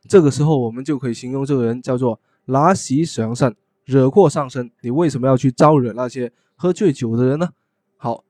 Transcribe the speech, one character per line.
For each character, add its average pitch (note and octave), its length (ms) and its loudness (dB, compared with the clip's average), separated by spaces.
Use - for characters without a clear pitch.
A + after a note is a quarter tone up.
这 G3+ 100 8
个 D3 120 6
时 B2 100 -4
候 D3+ 160 2
我 A#2+ 140 -4
们 B2 120 -14
就 C#3+ 140 -4
可 B2+ 100 -8
以 A#2 60 -4
形 B2 180 -12
容 C3+ 140 -6
这 C#3+ 100 -2
个 A#2+ 120 0
人 A#2+ 120 -4
叫 B2+ 160 -4
做 B2 240 -2
拿 C#3+ 280 2
喜 D#3 320 -2
上 A#2 300 -6
身， B2 200 0
惹 C3 240 2
祸 F3+ 180 4
上 C#3+ 220 -4
身。 B2 220 -10
你 A#2+ 80 -8
为 D#3+ 180 0
什 B2+ 140 -4
么 B2+ 60 0
要 C3 100 4
去 C3 140 0
招 D3+ 260 4
惹 A#2+ 160 -2
那 B2 160 -6
些 B2 240 -8
喝 F3+ 180 -2
醉 F#3 180 0
酒 A2+ 240 -4
的 B2 120 2
人 C#3 100 0
呢？ E3+ 120 -4
好， - 320 -8